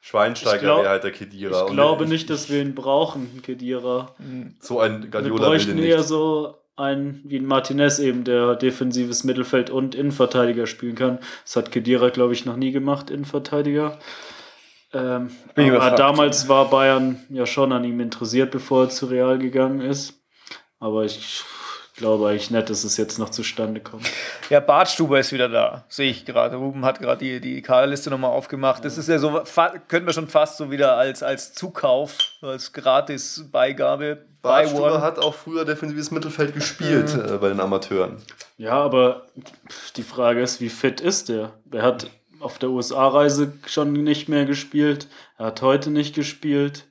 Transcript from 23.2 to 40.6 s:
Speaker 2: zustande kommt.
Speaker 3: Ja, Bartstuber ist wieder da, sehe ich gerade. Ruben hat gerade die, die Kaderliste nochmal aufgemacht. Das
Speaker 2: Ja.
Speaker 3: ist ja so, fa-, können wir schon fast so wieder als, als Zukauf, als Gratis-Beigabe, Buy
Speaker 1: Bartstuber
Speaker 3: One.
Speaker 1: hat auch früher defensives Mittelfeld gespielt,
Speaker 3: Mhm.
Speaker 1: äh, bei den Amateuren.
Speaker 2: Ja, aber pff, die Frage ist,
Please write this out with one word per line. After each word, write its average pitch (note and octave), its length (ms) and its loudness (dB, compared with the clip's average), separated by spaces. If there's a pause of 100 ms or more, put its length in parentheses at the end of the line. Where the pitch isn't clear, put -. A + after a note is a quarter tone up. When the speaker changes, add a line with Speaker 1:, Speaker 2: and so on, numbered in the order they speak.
Speaker 2:
zustande A2 500 -6
kommt. - 280 -10 (420)
Speaker 3:
Ja, D3 100 8
Bartstuber C#3+ 580 4
ist C3 140 0
wieder B2 160 2
da, A2+ 400 0
sehe C3+ 220 -2
ich - 140 -8
gerade. A#2+ 320 0
Ruben C3+ 280 -6
hat C3 160 0
gerade B2 240 -2
die, B2+ 160 -8
die C3 220 -8
Kaderliste C#3 480 2
nochmal C3 220 -2
aufgemacht. C3 520 -2
Das C3 120 -6
Speaker 2:
Ja. E3 40 -8
Speaker 3:
ist D3+ 80 -6
ja D#3+ 100 4
so, D3+ 260 0
fa-, E3+ 340 0 (100)
können E3+ 180 0
wir E3+ 60 -2
schon D#3+ 160 -4
fast D3+ 300 2
so D3 140 -8
wieder C#3 240 4
als, C3 280 0
als C3+ 300 -6
Zukauf, D3 640 -2 (260)
als C3 300 -10
Gratis-Beigabe, C#3 1400 -2
Buy D3 100 -20 (180)
Speaker 1:
Bartstuber D3 520 4
Speaker 3:
One. D3+ 80 2
Speaker 1:
hat D#3+ 160 -2
auch D3 160 -2
früher E3 300 -6
defensives D3+ 480 -6
Mittelfeld D3+ 420 -4
gespielt, D3+ 640 0
Speaker 3:
Mhm. G#2 180 -2
Speaker 1:
äh, G2+ 40 -2
bei G2 100 2
den G2 120 0
Amateuren. F#2+ 580 0 (400)
Speaker 2:
Ja, A2+ 160 -4
aber B2+ 520 2 (420)
pff, - 240 -18
die A#2+ 120 -10
Frage A#2+ 380 2
ist, B2 180 -4